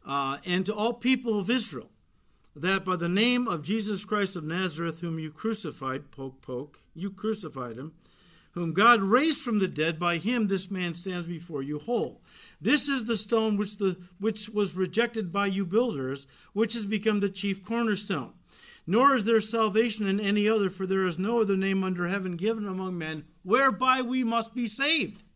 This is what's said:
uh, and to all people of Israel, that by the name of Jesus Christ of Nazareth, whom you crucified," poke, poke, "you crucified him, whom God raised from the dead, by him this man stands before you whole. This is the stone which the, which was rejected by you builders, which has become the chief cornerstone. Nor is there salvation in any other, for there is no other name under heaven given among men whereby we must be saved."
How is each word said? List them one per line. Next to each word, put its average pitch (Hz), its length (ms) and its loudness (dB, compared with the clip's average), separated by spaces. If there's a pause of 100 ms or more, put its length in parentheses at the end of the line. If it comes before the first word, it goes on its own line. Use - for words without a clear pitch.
uh, 139 400 -2
and 185 220 0
to 214 80 -2
all 220 180 0
people 240 460 0
of 180 100 -2
Israel, 202 440 -4 (640)
that 190 280 -2
by 185 120 0
the 170 120 -2
name 240 380 4
of 170 160 -4
Jesus 202 420 -2
Christ 202 300 -2
of 165 80 -8
Nazareth, 165 600 -4
whom 165 180 -4
you 156 100 -8
crucified," 143 800 -6
poke, 135 300 -12
poke, 131 400 -10 (140)
"you 190 180 -6
crucified 156 640 -6
him, 151 160 -12 (600)
whom 170 200 -4
God 214 300 6
raised 262 400 4
from 220 160 0
the 185 100 2
dead, 156 300 -2
by 175 180 0
him 220 320 0
this 190 220 -2
man 180 240 -2
stands 180 320 -6
before 170 360 -8
you 147 160 -4
whole. 165 440 -2 (360)
This 262 300 2
is 262 160 0
the 226 140 0
stone 220 400 2
which 208 180 -2
the, 190 240 0 (180)
which 214 300 -2
was 202 260 0
rejected 208 560 0
by 202 160 0
you 190 200 0
builders, 165 600 0 (280)
which 226 180 2
has 220 140 -4
become 214 340 0
the 202 80 0
chief 196 340 -4
cornerstone. 214 680 -2 (540)
Nor 254 300 6
is 202 100 0
there 226 160 6
salvation 214 640 2
in 196 120 2
any 208 300 2
other, 208 220 2
for 190 160 -6
there 190 200 2
is 165 120 -2
no 220 240 0
other 202 120 2
name 190 300 2
under 180 240 -2
heaven 185 300 -4
given 208 280 -2
among 185 300 -4
men 156 300 -6 (160)
whereby 254 580 4
we 254 240 0
must 226 300 -2
be 240 120 -2
saved." 285 560 -2 (140)